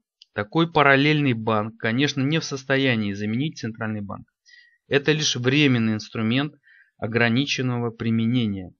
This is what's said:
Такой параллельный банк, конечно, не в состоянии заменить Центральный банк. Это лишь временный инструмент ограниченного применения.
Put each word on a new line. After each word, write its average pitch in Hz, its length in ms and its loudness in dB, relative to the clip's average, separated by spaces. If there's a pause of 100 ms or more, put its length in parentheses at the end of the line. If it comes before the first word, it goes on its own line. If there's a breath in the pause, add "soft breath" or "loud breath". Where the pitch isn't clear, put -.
(340)
Такой 160 360 -2
параллельный 143 640 4
банк, 110 440 -2
конечно, 135 440 0
не 151 180 0
в 151 40 -4
состоянии 131 720 -2
заменить 110 460 -4
Центральный 110 420 -8
банк. 98 260 -12 (600 soft breath)
Это 143 240 2
лишь 151 240 -2
временный 127 560 2
инструмент 117 640 -2 (420 soft breath)
ограниченного 120 960 -2
применения. 113 880 -2